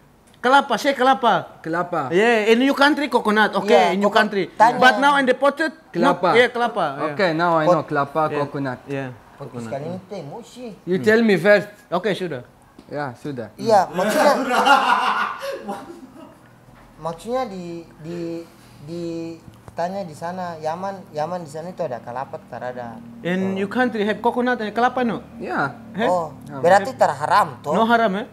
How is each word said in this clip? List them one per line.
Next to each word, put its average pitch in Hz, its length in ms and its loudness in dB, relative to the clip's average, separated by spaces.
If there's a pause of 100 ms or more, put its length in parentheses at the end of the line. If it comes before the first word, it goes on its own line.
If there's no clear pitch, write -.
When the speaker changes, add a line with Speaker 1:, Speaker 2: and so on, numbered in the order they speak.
(400)
Speaker 1:
Kelapa, 269 360 4
saya 277 180 0
kelapa. 247 680 2
Speaker 2:
Kelapa. 165 480 -4
Speaker 1:
Yeah, 214 380 4
in 226 160 6
your 277 120 2
country 285 320 4
coconut. 208 480 2
Okay, 202 160 -2
Speaker 3:
Yeah, 185 200 6
Speaker 1:
in 190 80 0
your 202 120 2
Speaker 3:
coconut. 214 240 2
Speaker 1:
country. 190 160 0
Speaker 3:
Tanya. 240 260 4
Speaker 1:
But 254 220 6
now 285 160 4
in 277 100 2
the 254 80 4
portrait, 277 380 0 (180)
Speaker 2:
Kelapa. 175 400 2
Speaker 1:
not, 160 60 4
yeah, 240 160 6
kelapa. 233 400 -2
Yeah. 147 200 -4
Speaker 2:
Okay, 180 200 2
now 170 240 2
I 156 80 4
know. 170 160 4
Speaker 3:
Pot- 131 80 -6
Speaker 2:
Kelapa, 147 360 0
Speaker 1:
Yeah. 147 160 -2
Speaker 2:
coconut. 139 440 -4
Speaker 1:
Yeah, 139 260 -8 (220)
Speaker 3:
Podcast - 80 -20
Speaker 1:
coconut. 123 320 -12
Speaker 3:
kali 139 140 -8
ini 180 160 -8
kita 208 180 -14
emosi. 208 460 -16 (180)
Speaker 2:
You 180 140 -2
Speaker 1:
Hmm. 143 80 -4
Speaker 2:
tell 220 160 2
me 214 160 4
first. 196 320 2 (180)
Speaker 1:
Oke, 180 240 -4
sudah. 160 300 -6 (440)
Speaker 2:
Ya, 143 300 -10
sudah. 127 400 -10
Speaker 3:
Iya, 208 280 2
Speaker 2:
Hmm. 160 120 -6
Speaker 3:
maksudnya 214 380 2
Speaker 4:
<laughs> 220 100 0 (2500)
Speaker 3:
maksudnya 208 460 -6
di, 185 200 -12 (340)
di, 170 200 -10 (640)
di 170 220 -10 (680)
tanya 185 320 -4
di 160 100 -12
sana, 175 420 -8
Yaman, 180 540 -6
Yaman 160 320 -6
di 151 80 -14
sana 160 180 -10
itu 180 140 -10
ada 127 180 -4
kelapa, 123 440 -10
tak 120 200 -14
ada. 123 300 -10 (280)
Speaker 1:
In 190 360 -2
Speaker 3:
Oh. - 0 -
Speaker 1:
your 196 100 -2
country 226 380 -2
have 214 160 -2
coconut 240 380 0
and 208 100 -4
kelapa, 247 320 0
no? 202 240 -2 (120)
Speaker 2:
Ya. 156 360 -4 (180)
Speaker 1:
Heh? 220 140 -2
Speaker 3:
Oh, 175 240 0 (160)
Speaker 2:
No. 139 160 -10
Speaker 3:
berarti 185 320 4
tak 185 220 2
haram, 151 440 0
toh? 165 140 -4
Speaker 1:
No 214 100 2
haram, 226 320 4
eh? 220 180 -6